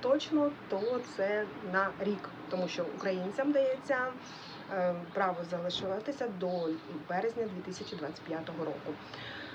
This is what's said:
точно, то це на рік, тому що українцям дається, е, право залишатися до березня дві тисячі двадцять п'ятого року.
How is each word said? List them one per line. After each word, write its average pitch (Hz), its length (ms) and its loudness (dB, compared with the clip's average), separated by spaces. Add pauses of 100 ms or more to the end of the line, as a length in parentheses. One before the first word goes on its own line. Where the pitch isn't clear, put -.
точно, 294 500 4 (180)
то 233 320 2 (160)
це 208 280 2 (280)
на 190 180 4 (100)
рік, 196 280 0 (220)
тому 180 180 2
що 170 160 -2 (120)
українцям 196 560 2
дається, 262 540 4 (680)
е, 180 220 4 (180)
право 185 240 4 (140)
залишатися 190 800 0
до 180 400 0 (400)
березня 226 360 0
дві 185 200 -4
тисячі 185 320 -6
двадцять 156 240 -6
п'ятого 160 440 -4
року. 156 280 -4 (640)